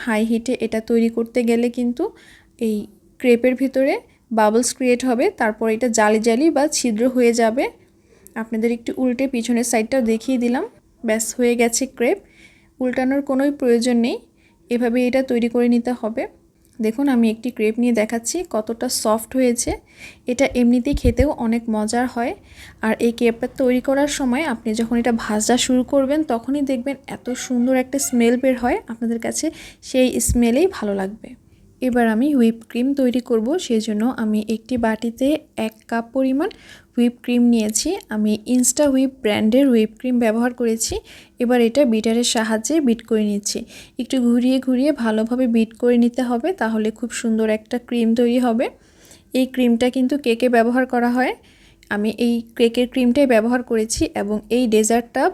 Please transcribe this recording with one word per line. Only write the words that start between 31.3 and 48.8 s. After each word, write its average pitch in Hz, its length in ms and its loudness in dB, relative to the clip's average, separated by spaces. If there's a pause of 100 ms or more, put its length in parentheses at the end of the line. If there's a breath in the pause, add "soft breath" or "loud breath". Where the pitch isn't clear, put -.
এবার 240 320 2
আমি 247 220 2
হুইপ 226 220 4 (120)
ক্রিম 247 180 -2 (120)
তৈরি 247 300 2
করব। 226 180 0 (200)
সেজন্য 220 360 0 (200)
আমি 214 160 0 (160)
একটি 254 200 -6 (100)
বাটিতে 233 420 -2 (400)
এক 220 80 -10 (120)
কাপ 233 180 -4 (100)
পরিমাণ 269 340 0 (440 loud breath)
হুইপ 240 300 2
ক্রিম 240 200 2 (100)
নিয়েছি। 220 360 0 (260)
আমি 214 160 0 (240)
Insta 254 380 2
Whip 262 180 2 (120)
ব্র্যান্ডের 214 480 2
হুইপ 220 280 2
ক্রিম 254 240 -2
ব্যবহার 233 360 0
করেছি। 233 360 -2 (480 loud breath)
এবার 240 240 2
এটা 240 140 2 (120)
বিটারের 226 400 0
সাহায্যে 220 420 -2 (120)
বিট 226 220 0
করে 220 220 2
নিচ্ছি। 202 280 -4 (420 loud breath)
একটু 247 140 -4 (120)
ঘুরিয়ে 247 300 2 (100)
ঘুরিয়ে 254 240 2 (120)
ভালোভাবে 226 420 0 (100)
বিট 226 160 2 (100)
করে 247 220 4
নিতে 240 260 0
হবে, 247 200 -2 (120)
তাহলে 220 260 -2 (120)
খুব 233 100 -6 (120)
সুন্দর 220 280 0
একটা 214 280 -4 (100)
ক্রিম 233 200 0 (120)
তৈরি 240 260 2
হবে। 240 200 0 (720 soft breath)